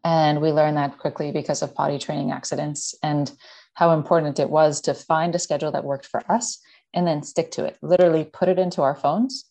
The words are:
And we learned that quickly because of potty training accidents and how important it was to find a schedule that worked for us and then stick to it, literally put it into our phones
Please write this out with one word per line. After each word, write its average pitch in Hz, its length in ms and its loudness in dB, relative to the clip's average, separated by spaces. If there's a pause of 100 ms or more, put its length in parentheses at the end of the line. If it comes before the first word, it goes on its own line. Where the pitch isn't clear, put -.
And 156 360 2
we 156 120 2
learned 151 240 2
that 143 220 -2
quickly 147 340 -4
because 147 300 -4
of 147 120 -8
potty 147 240 -2
training 131 320 -4
accidents 147 720 -6
and 147 280 0 (440)
how 170 180 4
important 156 460 0
it 147 120 0
was 151 320 4
to 147 120 -2
find 165 400 -2
a 175 40 -2
schedule 151 340 -4
that 143 120 -6
worked 139 220 -6
for - 240 -6
us 240 280 -2 (360)
and 175 120 0
then 147 160 -2
stick - 300 -4
to - 120 -4
it, - 180 -8
literally 165 420 4
put 170 240 -2
it 180 100 2
into 180 240 0
our 139 120 2
phones 185 560 -2